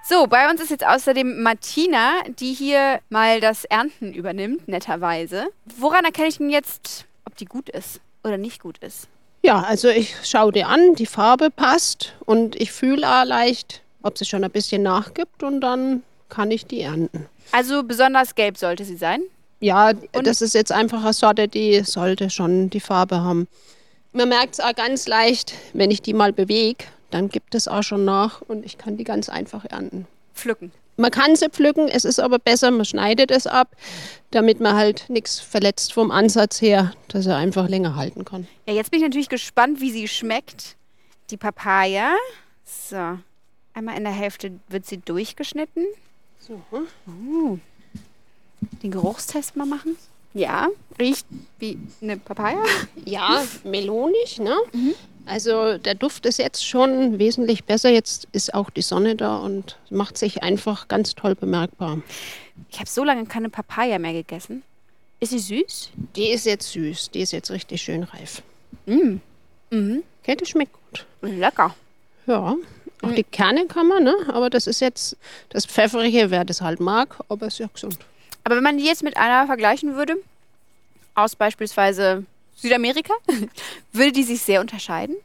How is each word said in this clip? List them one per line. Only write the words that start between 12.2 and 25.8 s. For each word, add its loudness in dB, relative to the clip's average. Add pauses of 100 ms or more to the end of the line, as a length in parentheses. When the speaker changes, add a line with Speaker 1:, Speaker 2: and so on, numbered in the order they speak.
Speaker 2:
und 2
ich -4
fühl 0
auch 6
leicht, 0 (200)
ob -4
sie -6
schon -2
ein -6
bisschen -2
nachgibt -2
und -2
dann -2 (260)
kann -2
ich -2
die -8
ernten. -4 (260)
Speaker 1:
Also 2
besonders 4
gelb 0
sollte -4
sie -12
sein? -2 (380)
Speaker 2:
Ja, 6 (260)
Speaker 1:
Und 0
Speaker 2:
das 2
ist -2
jetzt 4
einfach 0
eine 2
Sorte, 4
die 4
sollte -2
schon 0
die -4
Farbe 0
haben. 0 (680)
Man 2
merkt's 0
auch 0
ganz -2
leicht, 2 (200)
wenn 2